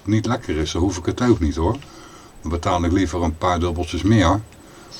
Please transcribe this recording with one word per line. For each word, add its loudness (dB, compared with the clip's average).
niet 0
lekker -2
is, -2
dan 0
hoef 0
ik -8
het -2
ook 4
niet, 0
hoor. 0
Dan -8
betaal 0
ik 2
liever 0
een -2
paar 0
dubbeltjes -2
meer. 4